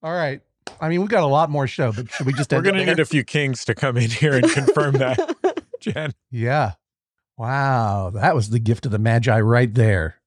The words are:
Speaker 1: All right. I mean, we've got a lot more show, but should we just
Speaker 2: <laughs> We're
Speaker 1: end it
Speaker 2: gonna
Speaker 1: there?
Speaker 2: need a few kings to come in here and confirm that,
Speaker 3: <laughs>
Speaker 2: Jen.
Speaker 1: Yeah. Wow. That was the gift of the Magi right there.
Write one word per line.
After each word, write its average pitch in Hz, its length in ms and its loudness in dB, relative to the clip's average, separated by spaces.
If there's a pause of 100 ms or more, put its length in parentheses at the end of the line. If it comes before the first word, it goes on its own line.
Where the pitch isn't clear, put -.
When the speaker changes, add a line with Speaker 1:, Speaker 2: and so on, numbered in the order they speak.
Speaker 1:
All 160 100 -6
right. 151 280 -4 (380)
I 160 100 -4
mean, 175 120 0
we've 202 80 -2
got 202 140 2
a 147 40 2
lot 151 220 2
more 143 180 -2
show, 120 240 -2
but 113 200 -8
should - 140 -6
we 135 80 0
just 139 180 -2
Speaker 2:
<laughs> - 0 -
We're 139 80 2
Speaker 1:
end 160 80 0
it - 40 2
Speaker 2:
gonna 190 140 0
Speaker 1:
there? 180 100 2
Speaker 2:
need 156 60 0
a 147 40 2
few 143 180 0
kings 139 420 -4
to 113 100 0
come 127 220 -2
in 117 120 2
here 143 240 0
and 135 160 4
confirm 143 440 2
that, 139 720 -2 (100)
Speaker 3:
<laughs> - 60 -14
Speaker 2:
Jen. 156 340 -6 (180)
Speaker 1:
Yeah. 120 420 0 (640)
Wow. 117 760 -2
That 104 240 0
was 104 140 0
the 117 100 0
gift 113 260 -2
of 127 60 -4
the 104 80 -2
Magi 117 420 2
right 117 320 2
there. 101 420 2 (120)